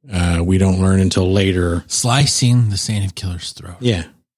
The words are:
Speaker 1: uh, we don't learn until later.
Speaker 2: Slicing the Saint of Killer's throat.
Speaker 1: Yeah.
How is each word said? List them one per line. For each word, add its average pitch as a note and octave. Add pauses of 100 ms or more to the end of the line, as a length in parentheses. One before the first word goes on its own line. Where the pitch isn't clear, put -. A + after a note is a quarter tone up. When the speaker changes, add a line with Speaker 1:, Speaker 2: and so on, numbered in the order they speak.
(100)
Speaker 1:
uh, F2
we F#2
don't F#2
learn F#2+
until F#2
later. F2+
Speaker 2:
Slicing B2
the G2
Saint G#2
of F#2+
Killer's F2
throat. F2
Speaker 1:
Yeah. G#2 (340)